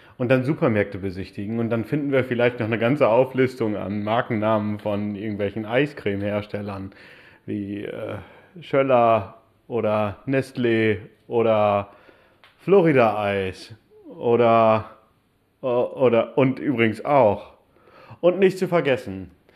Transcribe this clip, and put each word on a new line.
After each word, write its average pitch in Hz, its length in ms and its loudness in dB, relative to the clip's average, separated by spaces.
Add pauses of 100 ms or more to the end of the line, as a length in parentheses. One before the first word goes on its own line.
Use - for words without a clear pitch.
(180)
und 123 120 -4
dann 131 140 2
Supermärkte 117 540 -2
besichtigen 98 640 -8
und 117 100 -4
dann 117 160 -2
finden 143 260 -4
wir 131 120 0
vielleicht 120 360 0
noch 110 80 -4
eine 110 120 -2
ganze 127 300 2
Auflistung 123 680 0
an 98 280 -6
Markennamen 107 760 -2
von 104 360 -4
irgendwelchen 101 500 -6
Eiscreme-Herstellern 101 1300 -4 (540)
wie, 101 380 -10
äh, 107 340 -10 (440)
Schöller 120 800 0 (260)
oder 107 580 -4
Nestlé 117 760 0 (280)
oder 107 600 2 (680)
Florida-Eis 107 1160 2 (420)
oder, 113 720 4 (680)
o-, 135 60 -6
oder, 120 680 2
und 131 220 2
übrigens 113 440 0
auch. 127 500 2 (680)
Und 180 180 2
nicht 190 180 4
zu 185 100 -2
vergessen. 123 640 -2 (240)